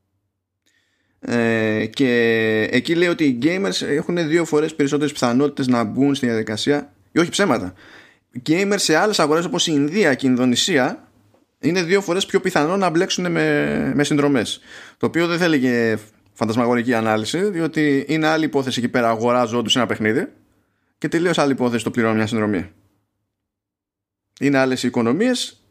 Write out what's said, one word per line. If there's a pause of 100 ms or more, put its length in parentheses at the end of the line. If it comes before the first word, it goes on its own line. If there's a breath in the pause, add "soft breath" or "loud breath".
(1200)
Ε,
και (600)
εκεί
λέει
ότι
οι
gamers
έχουν
δύο
φορές
περισσότερες
πιθανότητες
να
μπουν
στη
διαδικασία, (200)
ή
όχι
ψέματα. (720 loud breath)
Gamers
σε
άλλες
αγορές
όπως
η
Ινδία
και
η
Ινδονησία (520)
είναι
δύο
φορές
πιο
πιθανό
να
μπλέξουν
με,
με
συνδρομές. (360 loud breath)
Το
οποίο
δεν
θα
έλεγε (360)
φαντασμαγορική
ανάλυση,
διότι
είναι
άλλη
υπόθεση
εκεί
πέρα,
αγοράζω
όντως
ένα
παιχνίδι, (720)
και
τελείως
άλλη
υπόθεση
το
πληρώνω
μια
συνδρομή. (1700)
Είναι
άλλες
οι
οικονομίες. (120)